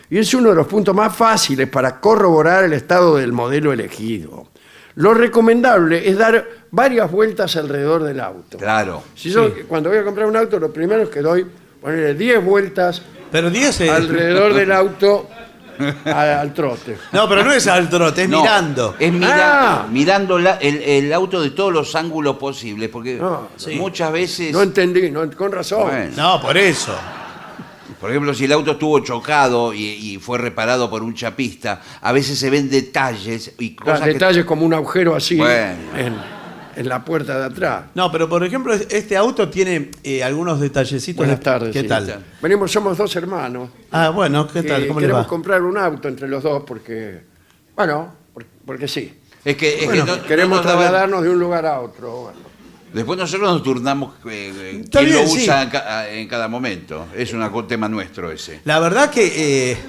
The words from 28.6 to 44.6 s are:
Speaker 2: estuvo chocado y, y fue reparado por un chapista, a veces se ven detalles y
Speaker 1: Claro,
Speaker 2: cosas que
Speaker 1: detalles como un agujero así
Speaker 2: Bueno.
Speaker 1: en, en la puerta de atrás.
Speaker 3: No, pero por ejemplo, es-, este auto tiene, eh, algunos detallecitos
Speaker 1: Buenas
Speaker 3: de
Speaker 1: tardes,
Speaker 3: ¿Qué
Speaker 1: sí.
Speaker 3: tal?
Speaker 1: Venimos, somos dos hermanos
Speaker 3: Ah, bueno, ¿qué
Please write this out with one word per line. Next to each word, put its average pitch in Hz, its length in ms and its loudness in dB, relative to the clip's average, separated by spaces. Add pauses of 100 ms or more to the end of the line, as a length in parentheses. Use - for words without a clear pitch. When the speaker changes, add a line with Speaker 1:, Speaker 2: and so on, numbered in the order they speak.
Speaker 2:
estuvo 151 280 2
chocado 123 720 0
y, 104 120 -8
y 104 340 -8
fue 123 200 -6
reparado 120 520 -2
por 110 120 -6
un 113 120 -8
chapista, 113 640 -6 (220)
a 120 100 0
veces 135 260 0
se 131 120 0
ven 139 180 2
detalles 123 920 -2
y 117 160 -8
Speaker 1:
Claro, 156 180 -2
Speaker 2:
cosas 151 160 2
que 156 60 4
Speaker 1:
detalles 175 300 4
como 160 220 0
un 165 80 4
agujero 160 420 0
así 165 200 0
Speaker 2:
Bueno. 117 380 2 (220)
Speaker 1:
en, 123 180 -4 (600)
en 131 140 -6
la 127 120 -6
puerta 139 360 -4
de 135 80 -4
atrás. 139 380 -4 (100)
Speaker 3:
No, 180 180 0
pero 160 160 -2
por 175 160 0
ejemplo, 247 300 -2
es-, - 160 -2
este 208 260 -2
auto 208 320 0
tiene, 175 420 -2 (140)
eh, 135 180 -4
algunos 147 380 -2
detallecitos 139 560 -2
Speaker 1:
Buenas 139 220 0
Speaker 3:
de - 60 -8
Speaker 1:
tardes, 117 280 0
Speaker 3:
¿Qué 135 80 -2
Speaker 1:
sí. 110 80 -4
Speaker 3:
tal? 104 340 -4 (200)
Speaker 1:
Venimos, 190 280 0
somos 196 280 -2
dos 208 180 -2
hermanos 135 540 -8 (200)
Speaker 3:
Ah, 160 200 2
bueno, 151 360 0
¿qué 170 160 -4